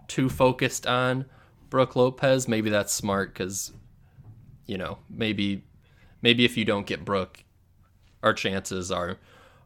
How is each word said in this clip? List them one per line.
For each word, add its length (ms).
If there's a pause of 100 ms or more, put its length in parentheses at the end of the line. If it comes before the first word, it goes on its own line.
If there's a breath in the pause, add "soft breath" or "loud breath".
too 180
focused 580
on 400 (440 soft breath)
Brook 260
Lopez, 540
maybe 200
that's 240
smart, 400
'cause, 380 (960)
you 120
know, 200 (120)
maybe, 540 (580)
maybe 220
if 140
you 80
don't 200
get 200
Brook, 380 (800)
our 120
chances 580
are 260 (480 soft breath)